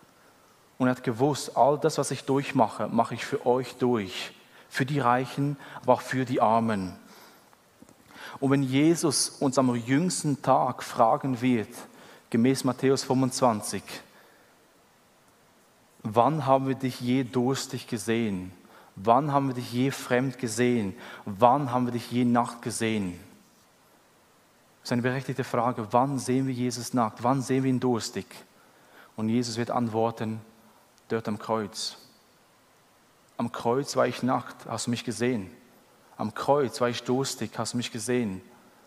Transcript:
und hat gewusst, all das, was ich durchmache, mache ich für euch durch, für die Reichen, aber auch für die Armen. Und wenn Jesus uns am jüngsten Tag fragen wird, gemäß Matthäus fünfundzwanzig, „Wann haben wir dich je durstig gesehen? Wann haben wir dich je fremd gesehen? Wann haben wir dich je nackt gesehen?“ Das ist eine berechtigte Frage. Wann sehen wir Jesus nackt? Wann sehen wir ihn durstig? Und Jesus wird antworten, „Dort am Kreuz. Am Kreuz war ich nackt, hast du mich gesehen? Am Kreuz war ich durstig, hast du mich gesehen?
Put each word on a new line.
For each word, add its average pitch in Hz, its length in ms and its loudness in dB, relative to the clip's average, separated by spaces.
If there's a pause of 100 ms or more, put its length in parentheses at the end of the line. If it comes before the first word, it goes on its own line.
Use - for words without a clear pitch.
(800)
und 127 100 2
hat 127 140 -2
gewusst, 131 540 -2
all 139 220 6
das, 151 200 0
was 139 140 -2
ich 131 120 -8
durchmache, 131 640 0
mache 113 280 0
ich 117 120 -10
für - 180 -6
euch 127 300 0
durch, 117 580 -2 (360)
für - 180 -2
die 143 140 -2
Reichen, 131 560 0 (260)
aber 123 120 4
auch 113 60 0
für 131 240 -4
die 127 160 -2
Armen. 110 540 2 (1400)
Und 135 140 2
wenn 139 100 4
Jesus 147 680 2
uns 139 280 0
am 127 160 4
jüngsten 139 680 0
Tag 135 420 2
fragen 123 560 2
wird, 120 300 0 (600)
gemäß 127 320 4
Matthäus 131 400 2
fünfundzwanzig, 123 800 2 (2250)
„Wann 120 420 4
haben 135 220 4
wir 131 80 0
dich 127 240 -4
je 123 240 2
durstig 123 640 -2
gesehen? 107 640 -2 (460)
Wann 117 320 4
haben 139 180 2
wir 127 60 -4
dich 117 180 -8
je 127 180 2
fremd 127 480 -2
gesehen? 117 580 0 (300)
Wann 123 440 4
haben 123 140 0
wir 120 80 -4
dich 117 180 -8
je 123 140 2
nackt 120 380 0
gesehen?“ 104 580 -2 (1600)
Das - 80 -14
ist - 40 -2
eine 120 100 0
berechtigte 131 420 -2
Frage. 117 460 -2
Wann 135 280 2
sehen 127 280 0
wir 131 80 -2
Jesus 120 400 -4
nackt? 113 280 0
Wann 131 200 2
sehen 131 220 0
wir 135 60 2
ihn 123 100 2
durstig? 117 440 -2 (920)
Und 110 120 -2
Jesus 117 300 0
wird 120 120 -2
antworten, 113 720 -2 (680)
„Dort 113 200 -4
am 104 100 -4
Kreuz. - 580 -4 (1400)
Am 120 160 -4
Kreuz 131 440 -2
war 123 100 4
ich 123 160 -4
nackt, 127 440 -2
hast 117 200 -6
du 120 40 -2
mich 117 140 -2
gesehen? 110 460 -2 (640)
Am 107 160 -6
Kreuz 139 480 0
war 123 80 2
ich 117 140 -4
durstig, 127 560 -2
hast 117 160 -6
du - 20 -2
mich 120 160 -6
gesehen? 113 480 -2 (460)